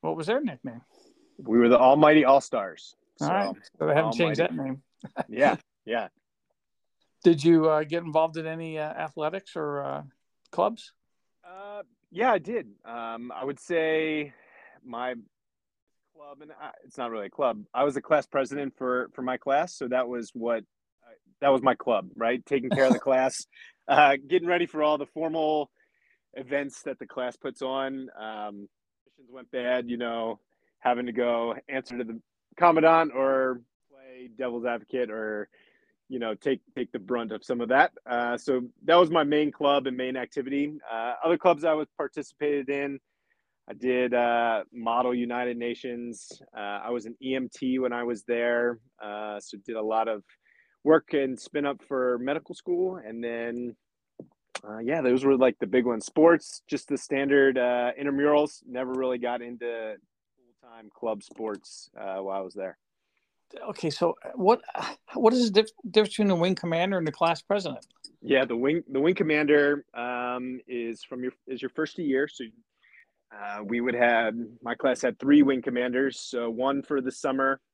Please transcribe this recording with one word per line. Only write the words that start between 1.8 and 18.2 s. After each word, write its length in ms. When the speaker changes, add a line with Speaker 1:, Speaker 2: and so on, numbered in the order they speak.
Speaker 2:
All-Stars. 720
Speaker 1:
All 80
Speaker 2:
So, 40
Speaker 1:
right. 240
So 80
they 80
haven't 200
changed 260
Speaker 2:
Almighty. 160
Speaker 1:
that 80
name. 180
<laughs> 240
Speaker 2:
Yeah, 260
yeah. 240
Speaker 1:
Did 200
you, 280
uh, 140
get 180
involved 340
in 100
any, 320
uh, 140
athletics 640
or, 260
uh, 200
clubs? 420
Speaker 2:
Uh, 400
yeah, 200
I 80
did. 300
Um, 480
I 120
would 140
say 760
my 300
club, 280
and 100
I, 200
it's 140
not 120
really 160
a 40
club. 420
I 120
was 100
the 80
class 240